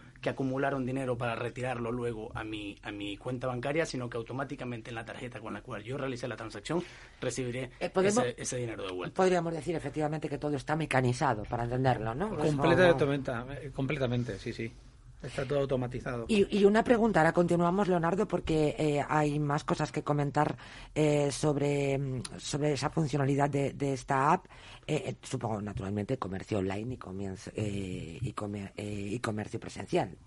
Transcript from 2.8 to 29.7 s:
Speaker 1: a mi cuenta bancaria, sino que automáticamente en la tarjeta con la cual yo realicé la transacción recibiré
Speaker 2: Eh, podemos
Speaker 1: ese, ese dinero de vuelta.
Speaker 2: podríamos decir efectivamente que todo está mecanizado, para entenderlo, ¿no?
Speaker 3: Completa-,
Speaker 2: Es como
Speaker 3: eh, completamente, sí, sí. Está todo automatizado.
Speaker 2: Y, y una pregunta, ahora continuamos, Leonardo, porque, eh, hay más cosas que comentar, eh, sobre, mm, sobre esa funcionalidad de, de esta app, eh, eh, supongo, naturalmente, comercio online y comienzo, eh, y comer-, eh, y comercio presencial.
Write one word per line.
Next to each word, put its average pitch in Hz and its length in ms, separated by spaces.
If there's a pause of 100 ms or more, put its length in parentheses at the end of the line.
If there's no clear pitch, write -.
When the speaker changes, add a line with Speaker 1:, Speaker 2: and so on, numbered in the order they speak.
Speaker 1:
a 110 80
mi 101 260
cuenta 127 300
bancaria, 139 380
sino 127 240
que 120 80
automáticamente 123 720
en 120 60
la 113 100
tarjeta 120 340
con 107 140
la 104 80
cual 104 220
yo 123 140
realicé 131 300
la 113 80
transacción 113 480 (380)
recibiré 123 580
Speaker 2:
Eh, 175 100
podemos 202 360
Speaker 1:
ese, - 160
ese 131 160
dinero 113 300
de 92 60
vuelta. 90 220
Speaker 2:
podríamos 180 380
decir 151 220
efectivamente 151 540
que 143 80
todo 147 180
está 143 200
mecanizado, 127 680
para 117 220
entenderlo, 120 500
¿no? 185 200
Speaker 3:
Completa-, 160 540
Speaker 2:
Es 165 60
como 143 180 (380)
Speaker 3:
eh, 143 220
completamente, 123 640
sí, 113 140
sí. 113 180 (500)
Está 139 240
todo 139 140
automatizado. 127 720
Speaker 2:
Y, 202 180 (100)
y 196 60
una 208 200
pregunta, 220 360
ahora 160 140
continuamos, 175 560
Leonardo, 180 360
porque, 156 540
eh, 147 280
hay 147 300
más 147 280
cosas 160 260
que 151 100
comentar, 147 540 (400)
eh, 147 360
sobre, 143 640
mm, 131 240 (160)
sobre 147 360
esa 135 160
funcionalidad 143 600
de, 139 240
de 139 200
esta 135 380
app, 185 140 (420)
eh, 156 200
eh, - 140
supongo, 113 400
naturalmente, 104 560
comercio 98 420
online 98 340
y 123 40
comienzo, 95 560
eh, 92 680
y 113 100
comer-, 101 460
eh, 104 340
y 120 80
comercio 107 400
presencial. 123 560 (120)